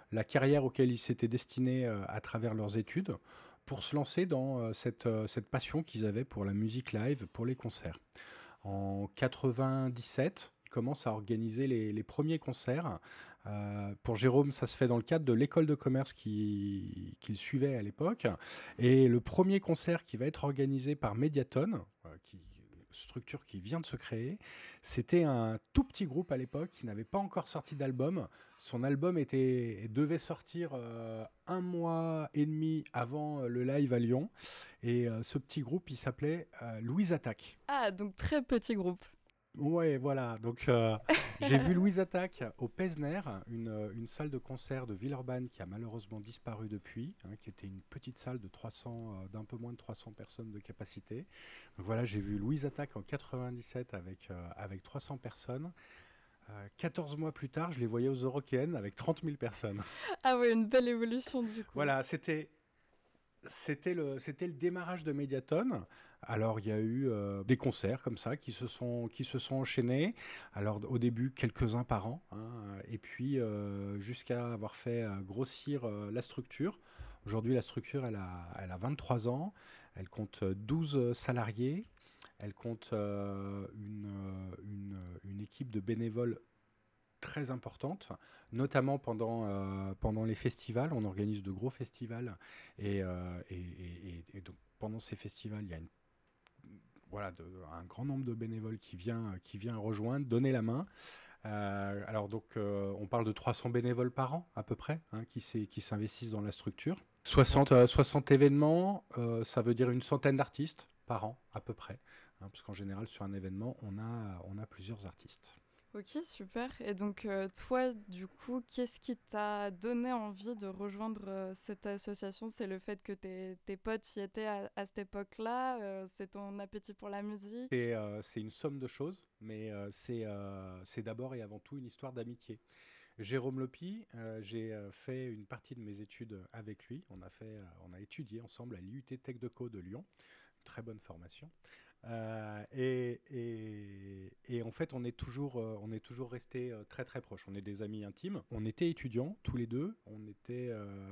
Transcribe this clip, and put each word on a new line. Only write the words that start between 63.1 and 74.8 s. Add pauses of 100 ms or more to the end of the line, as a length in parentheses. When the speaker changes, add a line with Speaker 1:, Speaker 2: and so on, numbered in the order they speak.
Speaker 1:
c'était
le,
c'était
le
démarrage
de
Mediatone. (380)
Alors,
il
y
a
eu,
euh,
des
concerts
comme
ça
qui
se
sont,
qui
se
sont
enchaînés. (360)
Alors, (100)
au
début,
quelques-uns
par
an,
hein, (120)
et
puis,
euh,
jusqu'à
avoir
fait,